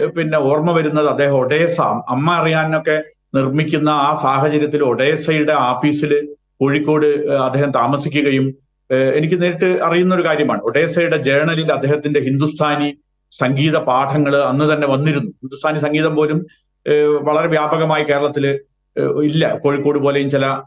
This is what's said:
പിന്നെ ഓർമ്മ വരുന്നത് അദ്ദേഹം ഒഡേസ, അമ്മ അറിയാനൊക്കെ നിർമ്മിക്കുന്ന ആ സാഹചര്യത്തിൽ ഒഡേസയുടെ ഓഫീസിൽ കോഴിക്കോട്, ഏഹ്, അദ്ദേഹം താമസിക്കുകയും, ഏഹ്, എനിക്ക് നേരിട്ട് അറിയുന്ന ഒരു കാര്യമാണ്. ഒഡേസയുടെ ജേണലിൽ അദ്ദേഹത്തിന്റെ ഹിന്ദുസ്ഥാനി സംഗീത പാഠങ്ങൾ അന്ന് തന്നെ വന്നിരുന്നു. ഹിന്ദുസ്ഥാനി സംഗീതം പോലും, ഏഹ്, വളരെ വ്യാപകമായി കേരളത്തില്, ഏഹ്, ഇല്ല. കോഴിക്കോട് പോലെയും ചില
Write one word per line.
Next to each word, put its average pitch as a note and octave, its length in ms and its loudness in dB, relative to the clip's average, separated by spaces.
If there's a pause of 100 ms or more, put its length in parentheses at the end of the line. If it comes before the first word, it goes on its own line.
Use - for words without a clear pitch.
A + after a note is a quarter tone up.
(180)
പിന്നെ D#3 200 0 (120)
ഓർമ്മ D3+ 280 2
വരുന്നത് D3+ 360 0
അദ്ദേഹം C#3 300 2
ഒഡേസ, D#3 340 0 (380)
അമ്മ D3 120 -2 (120)
അറിയാനൊക്കെ D#3+ 580 0 (380)
നിർമ്മിക്കുന്ന D3+ 540 0 (180)
ആ - 20 0 (140)
സാഹചര്യത്തിൽ D3 580 0 (100)
ഒഡേസയുടെ D3+ 640 0 (140)
ഓഫീസിൽ D3 440 0 (460)
കോഴിക്കോട്, D3+ 460 2 (260)
ഏഹ്, C#3 140 2
അദ്ദേഹം C3+ 340 0
താമസിക്കുകയും, C#3 640 0 (440)
ഏഹ്, C3 280 2
എനിക്ക് D#3+ 240 0
നേരിട്ട് F3 280 0 (140)
അറിയുന്ന F3 320 2
ഒരു F3 120 2
കാര്യമാണ്. C#3 400 0
ഒഡേസയുടെ E3 500 0 (100)
ജേണലിൽ D#3 500 2
അദ്ദേഹത്തിന്റെ D3 420 0
ഹിന്ദുസ്ഥാനി D3 720 0 (440)
സംഗീത C#3+ 440 0 (120)
പാഠങ്ങൾ C#3 440 0 (180)
അന്ന് C#3+ 200 0
തന്നെ D3 160 0
വന്നിരുന്നു. C3+ 440 -2 (100)
ഹിന്ദുസ്ഥാനി D3+ 380 -6
സംഗീതം D3+ 360 0
പോലും, D3+ 240 0 (460)
ഏഹ്, D3 320 2 (100)
വളരെ D#3 200 0
വ്യാപകമായി D#3 560 0
കേരളത്തില്, C#3+ 480 0 (440)
ഏഹ്, C#3 160 -2 (180)
ഇല്ല. D#3 140 0 (200)
കോഴിക്കോട് C#3+ 420 0
പോലെയും C#3 300 0
ചില C3+ 100 0 (220)